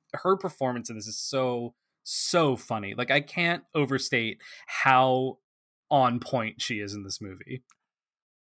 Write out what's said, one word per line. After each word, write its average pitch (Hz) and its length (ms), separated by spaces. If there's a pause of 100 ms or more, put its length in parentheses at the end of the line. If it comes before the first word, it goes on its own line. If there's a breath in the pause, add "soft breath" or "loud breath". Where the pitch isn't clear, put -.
(140)
her 190 240
performance 127 520
in 113 80
this 101 100
is 110 120
so, 123 540 (300)
so 156 520
funny. 104 380
Like, 123 180
I 147 100
can't 170 420 (100)
overstate 135 680 (260 loud breath)
how 131 720 (500)
on 123 300
point 113 420
she 113 180
is 101 140
in 104 100
this 95 180
movie. 104 420 (840)